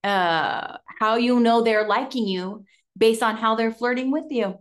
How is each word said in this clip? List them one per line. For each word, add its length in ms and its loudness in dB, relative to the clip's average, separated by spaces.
uh, 720 0
how 160 2
you 240 2
know 220 4
they're 260 2
liking 400 -2
you 360 -6
based 280 4
on 120 0
how 200 0
they're 160 0
flirting 400 -2
with 180 -4
you. 300 -2